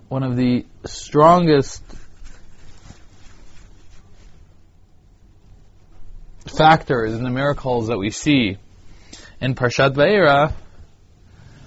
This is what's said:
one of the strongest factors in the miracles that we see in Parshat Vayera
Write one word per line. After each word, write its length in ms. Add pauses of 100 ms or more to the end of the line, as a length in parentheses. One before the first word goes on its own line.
one 140
of 140
the 280 (220)
strongest 960 (4000)
factors 680
in 100
the 80
miracles 580
that 100
we 120
see 460 (840)
in 140
Parshat 400
Vayera 580 (1160)